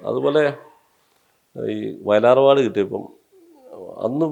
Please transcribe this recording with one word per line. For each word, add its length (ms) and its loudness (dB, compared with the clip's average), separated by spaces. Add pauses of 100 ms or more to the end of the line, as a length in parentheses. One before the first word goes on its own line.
(100)
അതുപോലെ 320 0 (1300)
ഈ 20 -6 (340)
വയലാർ 340 4
അവാർഡ് 240 6
കിട്ടിയപ്പം 360 -4 (1040)
അന്ന് 280 -2